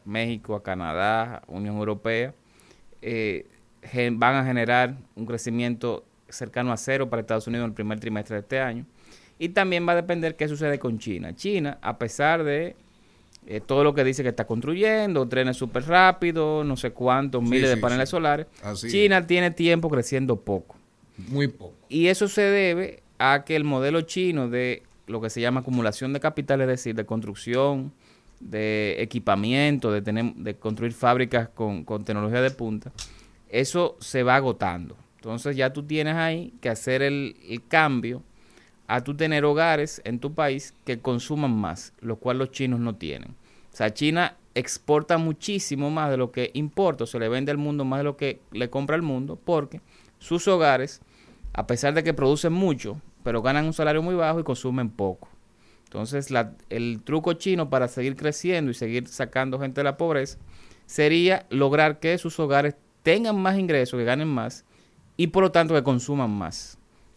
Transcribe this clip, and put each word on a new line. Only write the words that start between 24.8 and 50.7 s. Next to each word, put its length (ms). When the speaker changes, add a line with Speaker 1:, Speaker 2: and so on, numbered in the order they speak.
Speaker 1:
lo 160
que 80
se 120
llama 180
acumulación 540
de 60
capital, 420
es 60
decir, 280
de 100
construcción, 840
de 600
equipamiento, 920
de 100
tener, 340
de 200
construir 380
fábricas 560
con, 340
con 220
tecnología 360
de 100
punta, 400
eso 500
se 240
va 140
agotando. 580
Entonces 380
ya 160
tú 120
tienes 320
ahí 460
que 80
hacer 320
el, 360
el 200
cambio 560
a 140
tú 140
tener 300
hogares 580
en 160
tu 140
país 400
que 160
consuman 560
más, 460
lo 160
cual 200
los 140
chinos 280
no 160
tienen. 360
O 40
sea, 180
China 420
exporta 600
muchísimo 760
más 200
de 60
lo 140
que 220
importa, 520
o 20
se 120
le 100
vende 220
al 60
mundo 280
más 140
de 40
lo 140
que 220
le 180
compra 260
al 60
mundo, 420
porque 380
sus 280
hogares, 540